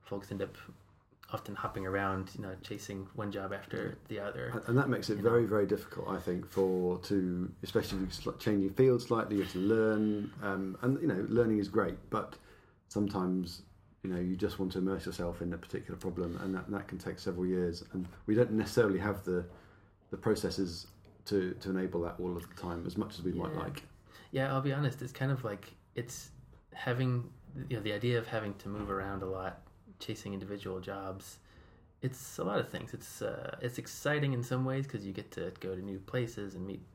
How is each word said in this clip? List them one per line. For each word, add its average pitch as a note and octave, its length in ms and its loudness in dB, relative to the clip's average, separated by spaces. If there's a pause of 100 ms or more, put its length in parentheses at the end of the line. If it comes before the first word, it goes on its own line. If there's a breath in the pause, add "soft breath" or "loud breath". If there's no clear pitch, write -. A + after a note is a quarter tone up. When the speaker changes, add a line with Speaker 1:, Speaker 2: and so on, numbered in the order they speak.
Speaker 1:
folks - 280 -8
end G2 120 -2
up - 120 -6 (760)
often G#2 220 -6
hopping F#2+ 320 -4
around, F#2+ 500 2
you A2+ 60 -6
know, F#2+ 200 -6
chasing G2 520 -8
one G#2 180 -4
job G2 220 -4
after G2+ 420 -4 (120)
the G#2+ 120 -4
other. A2+ 320 -4
Speaker 2:
And, A#2 160 -2
and A#2+ 100 8
that C#3+ 120 6
makes G2+ 180 0
it G#2+ 80 2
Speaker 1:
You G2 60 -2
know? A2+ 80 8
Speaker 2:
very, A#2 160 8
very G2+ 200 6
difficult, - 420 0
I F#2 100 0
think, F2+ 280 -2
for, F#2 520 4
to, F2+ 520 2 (120)
especially G2 400 0
if - 240 -4
you're - 80 -2
sli-, - 40 -12
changing G2 360 4
fields B2+ 320 8
slightly, G#2+ 300 2
you G2 80 6
have F2+ 80 -4
to F#2 60 -2
learn, G#2+ 720 4 (120)
um, F#2+ 400 -2
and, C3 180 4
you - 80 2
know, G2 220 2
learning A2 280 6
is G2 100 0
great, F#2+ 260 2 (160)
but - 260 -2 (520 loud breath)
sometimes, F#2 760 0 (400)
you F#2 80 -4
know, F2+ 100 -2
you F#2 160 0
just G2+ 220 0
want F#2+ 140 0
to F#2+ 60 -2
immerse F#2+ 280 0
yourself F2 360 -4
in F2 100 -2
a E2+ 60 -6
particular - 400 -6
problem, F2+ 440 -2
and F#2+ 120 -2
that, F#2+ 160 -4
that G2 180 -4
can F#2 100 -8
take F#2 200 -6
several F2+ 280 0
years, F2+ 460 2
and F#2 140 -4 (200)
we G#2+ 80 4
don't A#2 180 8
necessarily G#2+ 460 6
have G2 260 0
the, F2+ 200 2 (680 loud breath)
the F#2+ 60 -6
processes F#2 680 0 (380)
to, F#2 360 2
to G2 100 -4
enable F#2 320 0
that E2+ 180 -4
all F2+ 160 0
of E2+ 120 -6
the - 120 -16
time, F2 260 -4
as F2+ 120 -4
much - 200 -2
as E2 40 -10
we F2+ 100 0
might F2 220 -2
Speaker 1:
Yeah. F2+ 60 -2
Speaker 2:
like. - 220 -6 (500 loud breath)
Speaker 1:
Yeah, C3+ 200 0
I'll C3+ 80 2
be C#3 120 0
honest, C#3 300 0
it's B2 100 -8
kind C3+ 200 0
of B2 120 -2
like, G#2 280 -6 (220)
it's - 360 -8 (440)
having, B2 560 0 (380)
you A#2+ 80 -2
know, G#2 60 -4
the G#2 100 0
idea A#2+ 260 2
of A2+ 80 -2
having G#2+ 280 -2
to - 140 -10
move G#2 220 -4
around G2 320 -2
a F#2+ 40 -4
lot, F#2 360 -4 (380)
chasing G#2 340 -6
individual G2 460 -6
jobs, G2 580 -8 (600 soft breath)
it's - 380 -6
a - 60 -4
lot G3 140 0
of - 100 0
things. - 240 -8
It's, - 300 -12
uh, - 380 -4
it's B2 180 -2
exciting C#3+ 540 0
in A#2+ 100 0
some B2+ 220 0
ways C3+ 240 0
'cause G2+ 160 -6
you G2 80 -6
get G2 200 -8
to F2 280 -6
go F#2+ 160 -4
to F#2 40 -6
new F#2+ 200 -6
places G#2 560 -4
and F2+ 100 -6
meet G2 140 -8 (140)